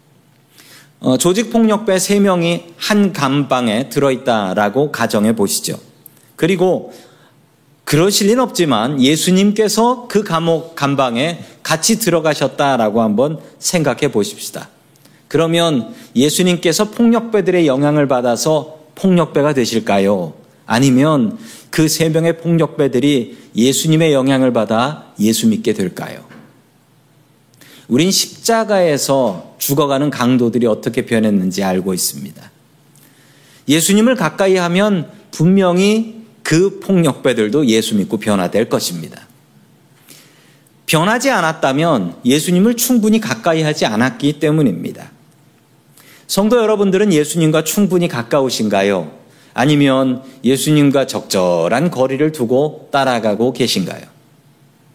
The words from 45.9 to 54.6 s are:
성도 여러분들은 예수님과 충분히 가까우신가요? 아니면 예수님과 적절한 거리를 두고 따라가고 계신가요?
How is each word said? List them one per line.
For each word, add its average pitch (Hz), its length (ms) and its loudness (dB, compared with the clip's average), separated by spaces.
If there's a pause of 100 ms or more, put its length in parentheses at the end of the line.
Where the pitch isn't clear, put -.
성도 214 320 2
여러분들은 202 560 2
예수님과 156 520 2
충분히 180 420 0
가까우신가요? 104 1040 -2 (460)
아니면 135 640 2 (220)
예수님과 139 640 2
적절한 95 840 0
거리를 135 420 0
두고 135 600 -2
따라가고 123 640 0
계신가요? 107 500 -4 (920)